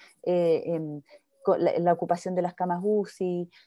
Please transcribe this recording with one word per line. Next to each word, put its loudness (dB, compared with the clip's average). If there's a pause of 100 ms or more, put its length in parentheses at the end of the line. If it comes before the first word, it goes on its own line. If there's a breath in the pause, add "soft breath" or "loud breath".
(240 loud breath)
eh, 2
em, -4 (400 soft breath)
co-, 2
la, 2
la 4
ocupación -2
de 0
las -4
camas -4
uci, -2 (180 soft breath)